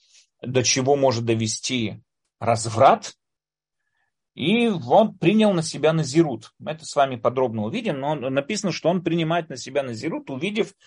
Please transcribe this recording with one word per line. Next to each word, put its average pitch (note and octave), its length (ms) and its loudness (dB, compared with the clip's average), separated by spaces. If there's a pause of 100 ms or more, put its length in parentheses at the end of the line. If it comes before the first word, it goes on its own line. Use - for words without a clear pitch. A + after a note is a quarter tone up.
(420)
до B2 200 0
чего C3+ 340 2
может B2+ 280 2
довести A2+ 800 -2 (360)
разврат, A2+ 760 2 (1200)
и A3+ 340 2
он F3 480 2
принял G#3 360 4
на E3+ 100 0
себя D#3 300 0
назирут. D3 640 0
Мы C3+ 140 -10
это D#3 120 -12
с - 120 -8
вами C3+ 200 2
подробно A#2+ 460 0
увидим, D#3+ 380 -4
но C#3 100 -4
он, D3+ 100 -4
написано, C#3 520 -4
что - 180 -2
он F3+ 120 -2
принимает E3 460 -2
на C3+ 80 -12
себя C3 260 -6
назирут, C3+ 460 -8
увидев F3+ 460 -4 (120)